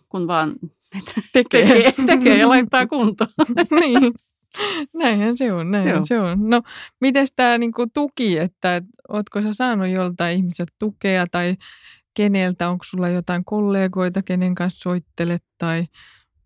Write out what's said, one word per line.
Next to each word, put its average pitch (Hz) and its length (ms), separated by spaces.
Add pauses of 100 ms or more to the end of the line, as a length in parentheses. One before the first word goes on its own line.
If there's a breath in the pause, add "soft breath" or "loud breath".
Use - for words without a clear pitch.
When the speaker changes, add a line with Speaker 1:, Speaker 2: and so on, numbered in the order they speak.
Speaker 1:
kun 185 180
vaan 160 280 (360)
<laughs> - 420
Speaker 2:
Tekee. 240 340
Speaker 1:
tekee, 233 260 (120)
tekee 254 320
ja - 120
laittaa 254 380
kuntoon. 220 420 (260)
Speaker 2:
<laughs> 320 240
Niin. 262 340 (800 loud breath)
Näinhän 233 440
se 240 160
on, 170 180
näinhän 196 240
Speaker 1:
Joo. 151 100
Speaker 2:
se 233 140
on. 196 300
No, 233 120 (400 loud breath)
mites 269 340
tää 240 220
niinku 233 360
tuki, 247 440
että 180 440 (280)
ootko 208 320
sä 214 120
saanut 214 360
joltain 180 480
ihmiseltä 175 420
tukea 190 520
tai 180 260 (560 loud breath)
keneltä? 185 560
Onko 180 140
sulla 180 260
jotain 180 360
kollegoita, 190 760
kenen 180 340
kanssa 180 240
soittelet 175 640 (140)
tai 165 280 (600 soft breath)